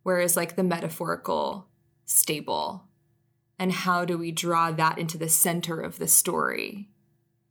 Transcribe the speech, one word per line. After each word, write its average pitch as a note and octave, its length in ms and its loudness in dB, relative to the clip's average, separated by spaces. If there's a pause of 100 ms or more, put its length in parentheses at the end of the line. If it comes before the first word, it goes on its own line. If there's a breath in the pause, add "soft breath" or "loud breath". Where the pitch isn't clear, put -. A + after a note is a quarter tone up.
Where F#3 160 2
is, F3 180 2
like, E3+ 180 -2
the F#3+ 80 0
metaphorical E3+ 1040 -4 (380)
stable? D#3 840 -2 (720)
And F#3 140 0
how F3+ 340 0
do F3 120 0
we E3+ 140 -6
draw E3 400 0
that D#3+ 260 2
into E3 200 -4
the D#3+ 120 -4
center E3 500 4
of E3+ 180 -8
the E3 100 -4
story? D2+ 800 0 (600)